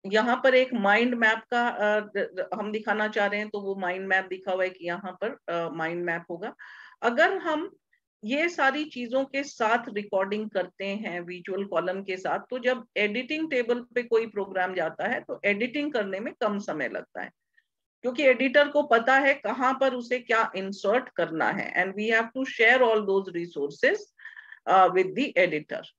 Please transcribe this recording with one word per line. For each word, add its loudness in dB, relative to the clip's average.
यहाँ 2
पर 6
एक 4
mind 4
map 2
का, 2
अ, 2
द-, -4
द-, -6
हम -6
दिखाना -2
चाह 0
रहे -2
हैं, -6
तो -6
वो -6
mind -4
map 2
दिखा -6
हुआ 0
है -2
कि -14
यहाँ -6
पर, -8
अ, -2
mind -4
map -4
होगा। -10
अगर 4
हम -4
ये 0
सारी 0
चीजों -4
के -4
साथ 0
recording -2
करते -6
हैं -6
visual -8
column -2
के -6
साथ, -2
तो -8
जब -2
editing -2
table 0
पे -4
कोई 2
program -4
जाता -4
है -2
तो -10
editing -2
करने -4
में -8
कम 0
समय -4
लगता -10
है, -10
क्योंकि -2
editor 4
को 2
पता 4
है 4
कहाँ -2
पर 2
उसे -4
क्या 0
insert -2
करना 0
है, -2
and -6
we 0
have 2
to -4
share 6
all 4
those 0
resources, 0
uh, 8
with 2
the 2
editor। -6